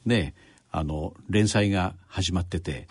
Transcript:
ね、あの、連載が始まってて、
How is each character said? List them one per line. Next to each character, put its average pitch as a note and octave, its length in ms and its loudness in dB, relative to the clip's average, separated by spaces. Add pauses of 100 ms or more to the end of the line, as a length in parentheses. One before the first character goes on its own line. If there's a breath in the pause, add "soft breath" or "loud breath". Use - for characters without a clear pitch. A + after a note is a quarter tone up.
ね、 G2 280 2 (380 soft breath)
あ D#2+ 120 -2
の、 D#2 300 -4 (160)
連 G#2 180 4
載 G#2 240 2
が F#2 240 0 (120)
始 F2 260 -4
ま F2+ 80 2
っ F2 40 -4
て F2+ 140 -4
て、 - 320 -8